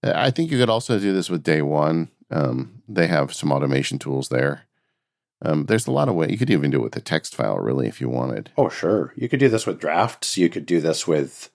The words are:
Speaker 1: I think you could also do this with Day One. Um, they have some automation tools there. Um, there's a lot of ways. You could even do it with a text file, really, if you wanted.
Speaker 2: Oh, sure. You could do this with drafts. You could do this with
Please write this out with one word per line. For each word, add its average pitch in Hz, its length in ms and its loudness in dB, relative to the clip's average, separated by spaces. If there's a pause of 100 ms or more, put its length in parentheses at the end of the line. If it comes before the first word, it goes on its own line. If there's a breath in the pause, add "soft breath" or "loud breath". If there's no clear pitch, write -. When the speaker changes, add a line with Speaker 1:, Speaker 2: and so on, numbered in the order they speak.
Speaker 1:
I 127 300 0
think 165 180 -2
you 139 80 0
could 123 100 4
also 113 300 0
do 98 140 0
this 92 180 0
with 85 140 -4
Day 78 180 2
One. 78 480 0 (220)
Um, 67 560 -2
they 92 180 2
have 76 260 0
some 78 200 -2
automation 69 480 0
tools 67 280 -4
there. 69 360 -2 (760)
Um, 76 260 0
there's 110 200 0
a 127 60 -2
lot 139 160 2
of 98 80 0
ways. 82 160 2
You 107 60 -2
could - 120 0
even 71 220 2
do 69 80 2
it 57 40 -2
with - 120 -6
a - 40 -6
text - 360 -4
file, 52 220 0
really, 60 280 0
if - 140 -8
you 64 80 -4
wanted. 62 500 -4
Speaker 2:
Oh, 139 100 4
sure. 85 460 -2
You 120 140 -6
could 139 100 0
do 135 100 6
this 110 180 2
with 92 120 -4
drafts. 85 580 0
You 87 120 4
could 76 180 -4
do 85 140 2
this 80 260 0
with 76 480 -2